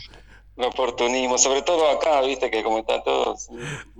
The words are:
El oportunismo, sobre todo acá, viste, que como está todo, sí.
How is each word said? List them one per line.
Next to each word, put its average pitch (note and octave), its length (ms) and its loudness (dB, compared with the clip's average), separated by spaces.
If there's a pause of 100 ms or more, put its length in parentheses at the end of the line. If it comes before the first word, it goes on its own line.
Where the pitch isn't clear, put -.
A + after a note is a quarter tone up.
(540)
El B2 120 -2
oportunismo, B2 720 0
sobre C3+ 240 2
todo D#3+ 280 2
acá, C#3+ 300 2
viste, C3 300 0
que A2 120 -2
como A2 180 0
está A#2+ 220 -2
todo, C3 360 0
sí. - 100 -14 (520)